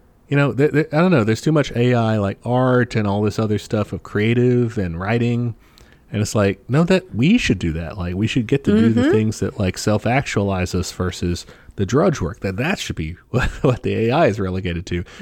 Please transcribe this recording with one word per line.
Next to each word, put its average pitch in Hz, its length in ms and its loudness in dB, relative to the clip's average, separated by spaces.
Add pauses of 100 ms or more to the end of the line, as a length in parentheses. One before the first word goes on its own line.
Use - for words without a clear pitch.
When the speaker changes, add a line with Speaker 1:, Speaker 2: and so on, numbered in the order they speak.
(280)
Speaker 1:
you 139 80 0
know, 143 160 2
th-, 135 200 2
th-, 147 200 0
I 147 40 -2
don't 180 160 4
know. 135 100 6
There's 110 180 0
too 151 120 0
much 151 240 2
A 123 180 2
I, 110 240 2
like, 98 260 -2
art 123 520 2
and 107 100 0
all 104 160 0
this 104 160 0
other 107 200 0
stuff - 340 -4
of 92 100 -8
creative 120 720 2
and 87 220 -4
writing. 117 560 0 (580)
And 101 80 -2
it's 107 140 -2
like, 98 340 0
no, 139 160 4
that - 300 0
we 165 240 4
should 101 220 0
do 87 140 0
that. 82 220 -8
Like, 90 200 -6
we 104 100 2
should 123 220 -2
get 208 160 0
to 208 80 2
do 226 200 4
the 233 100 2
Speaker 2:
Mm-hmm. 294 100 2
Speaker 1:
things 110 260 0
that, - 220 -4
like, 92 180 0
self-actualize 104 960 -2
us 90 160 -4
versus 90 560 -4 (300)
the 101 100 -2
drudge 151 340 2
work. 85 200 -6
That, 98 160 -4
that 151 240 -4
should - 160 -8
be 80 160 -6
<laughs> - 180 -18
what, 127 180 0 (140)
what 127 220 0
the 101 100 -2
A 110 160 0
I 156 160 4
is 110 140 0
relegated 92 460 -4
to. 87 180 -6 (180)